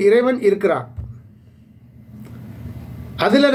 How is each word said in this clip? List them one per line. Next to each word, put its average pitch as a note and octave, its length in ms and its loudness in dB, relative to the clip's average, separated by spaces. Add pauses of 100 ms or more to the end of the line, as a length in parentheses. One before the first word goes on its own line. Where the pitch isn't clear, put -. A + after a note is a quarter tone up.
இறைவன் B3 400 4
இருக்கிறான், F3 400 0 (2500)
அதுல C#4 300 6